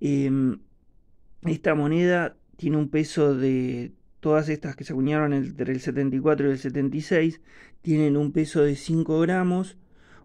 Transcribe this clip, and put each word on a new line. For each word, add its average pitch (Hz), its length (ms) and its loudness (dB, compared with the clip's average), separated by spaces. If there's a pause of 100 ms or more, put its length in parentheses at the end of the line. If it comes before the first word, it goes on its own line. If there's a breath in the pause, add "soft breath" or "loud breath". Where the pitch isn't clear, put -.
Em, 135 600 0 (840)
esta 160 320 0
moneda 165 640 0 (180)
tiene 151 220 -2
un 147 100 0
peso 151 480 2
de, 127 560 -2 (280)
todas 156 280 2
estas 147 280 -6
que - 80 -14
se 156 100 -8
acuñaron 147 400 0
entre 131 400 -4
el 127 60 -6
setenta 139 360 -2
y 135 40 -2
cuatro 143 280 2
y 135 40 2
el 131 60 -2
setenta 139 380 -4
y 156 60 -4
seis, 165 400 0 (400 loud breath)
tienen 151 360 2
un 147 140 0
peso 156 300 0
de 143 140 2
cinco 160 440 0
gramos, 180 580 0 (460 soft breath)